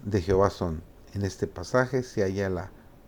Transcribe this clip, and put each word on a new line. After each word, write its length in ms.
de 160
Jehová 280
son. 320
En 100
este 220
pasaje 580
se 200
halla 260
la 220